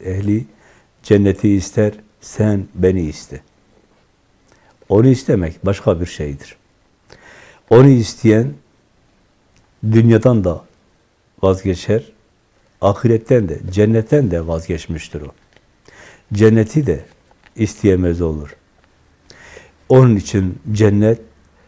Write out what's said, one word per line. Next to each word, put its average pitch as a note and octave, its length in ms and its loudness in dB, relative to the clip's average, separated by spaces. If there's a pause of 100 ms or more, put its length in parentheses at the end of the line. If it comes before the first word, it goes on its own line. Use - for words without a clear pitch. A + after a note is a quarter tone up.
ehli G2+ 400 -4 (580)
cenneti G2+ 460 2
ister, G#2 440 -2 (280)
sen G#2 540 -4
beni F#2 260 0
iste. - 400 -12 (1500)
Onu A2 180 4
istemek A2+ 580 -2
başka G2 360 -2
bir F2+ 40 -6
şeydir. D2 500 -14 (1120)
Onu B2 180 8
isteyen A#2 640 2 (1400)
dünyadan A2+ 520 4
da E2 220 -6 (760)
vazgeçer, F#2+ 680 -4 (720)
ahiretten A2 680 -2
de, C#2+ 100 -10 (120)
cennetten A2 600 0
de E2 160 -6
vazgeçmiştir E2 760 -10
o. C#2+ 100 -18 (1000)
Cenneti A2 540 2
de D2+ 180 -4 (500)
isteyemez F2+ 640 0
olur. D#2 340 -6 (1300)
Onun C3 260 6
için F#2+ 440 -4 (120)
cennet G#2 500 2 (460)